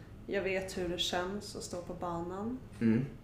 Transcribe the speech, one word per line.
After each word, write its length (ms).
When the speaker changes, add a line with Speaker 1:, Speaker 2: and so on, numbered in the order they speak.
Speaker 1:
jag 140
vet 360
hur 120
det 100
känns 560
att 80
stå 180
på 120
banan. 680
Speaker 2:
Mm. 240